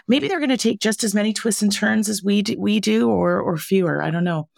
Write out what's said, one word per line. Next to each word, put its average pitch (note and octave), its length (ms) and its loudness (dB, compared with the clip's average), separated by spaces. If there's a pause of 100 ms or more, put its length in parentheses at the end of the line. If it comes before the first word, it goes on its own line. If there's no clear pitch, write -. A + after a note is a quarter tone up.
maybe C#4 200 2
they're F#4 120 0
gonna C4+ 180 0
take A3+ 220 0
just - 240 -2
as G3+ 120 -2
many G#3 180 0
twists G#3+ 300 -2
and G3+ 100 2
turns G#3+ 340 0
as G3+ 160 -4
we G3+ 200 2
do, G#3+ 160 -4
we G#3 200 2
do, A3 300 2
or, F3 320 2
or E3+ 160 -2
fewer. D#3 460 0
I D#3 80 -2
don't E3+ 120 -2
know. D#3+ 240 -2 (100)